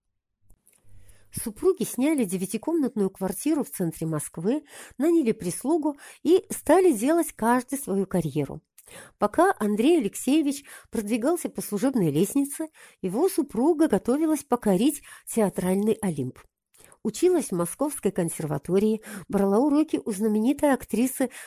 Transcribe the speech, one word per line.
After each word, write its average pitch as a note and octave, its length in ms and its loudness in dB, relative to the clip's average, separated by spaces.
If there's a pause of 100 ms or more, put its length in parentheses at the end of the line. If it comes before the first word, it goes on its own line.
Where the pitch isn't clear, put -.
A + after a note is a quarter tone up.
(1400)
Супруги E4+ 400 0
сняли C4+ 420 0
девятикомнатную G#3 880 -2
квартиру A#3+ 520 -2
в - 60 -6
центре E3 380 -6
Москвы, E3 580 -4 (320)
наняли D4+ 360 2
прислугу C#4 640 -2 (240)
и E4+ 260 4
стали F4+ 440 4
делать D4+ 420 0
каждый B3 440 0
свою G3 280 -2
карьеру. D3+ 560 -2 (560)
Пока D#4+ 400 2
Андрей A3 400 2
Алексеевич C#4 680 0 (240)
продвигался A#3 640 -2
по - 100 -8
служебной G3+ 500 0
лестнице, C#4 600 -2 (320)
его G#3+ 260 0
супруга D4+ 580 0
готовилась D4 580 0
покорить A#3+ 580 0 (240)
театральный G3 760 0
Олимп. C#3 380 -4 (640)
Училась E4 480 0
в G3 40 -2
Московской F#3+ 580 -2
консерватории, F3+ 880 -2 (260)
брала G3 300 2
уроки D4 440 2
у A3+ 100 -6
знаменитой A3+ 600 0
актрисы B3 560 -2 (180)